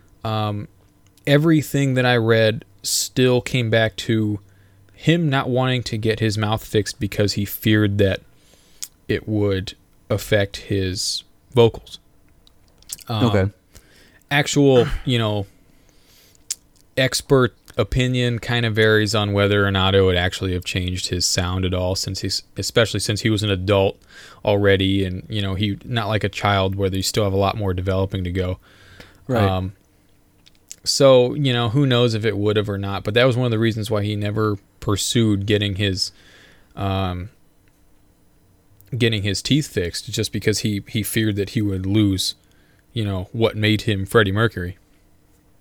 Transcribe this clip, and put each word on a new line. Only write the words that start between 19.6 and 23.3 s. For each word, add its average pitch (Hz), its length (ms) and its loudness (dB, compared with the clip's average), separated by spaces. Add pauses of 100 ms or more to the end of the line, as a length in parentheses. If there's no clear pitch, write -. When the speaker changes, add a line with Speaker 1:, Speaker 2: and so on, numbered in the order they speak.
Speaker 1:
or 98 60 2
not 95 240 2
it 98 80 6
would 92 140 4
actually 92 360 -2
have 90 120 -4
changed 92 440 -6
his 90 160 -4
sound 92 400 -2
at 90 80 -2
all, 90 220 -2
since 98 260 -6
he's, - 220 -6 (140)
especially 107 420 0
since 104 220 -4
he 113 100 0